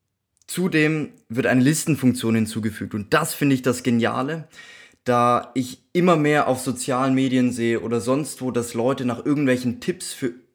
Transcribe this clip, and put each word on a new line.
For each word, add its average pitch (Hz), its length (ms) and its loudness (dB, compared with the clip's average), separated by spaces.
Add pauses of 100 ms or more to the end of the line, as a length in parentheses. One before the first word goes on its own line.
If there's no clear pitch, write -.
(480)
zudem 156 640 0 (180)
wird 113 160 0
eine 123 160 4
Listenfunktion 127 760 2
hinzugefügt. 110 580 -4
Und 104 200 -6
das 156 200 0
finde 143 220 2
ich 127 60 -2
das 123 220 -2
Geniale, 123 640 -2 (540)
da 120 520 2
ich - 240 -6 (140)
immer 175 220 4
mehr 151 320 2
auf 131 120 0
sozialen 131 560 -2
Medien 127 360 2
sehe 117 280 0
oder 117 200 -2
sonst 131 420 -2
wo, 127 100 -4
dass 117 240 -4
Leute 131 280 0
nach 123 220 -4
irgendwelchen 127 540 0
Tipps - 340 -6
für 120 200 -6 (220)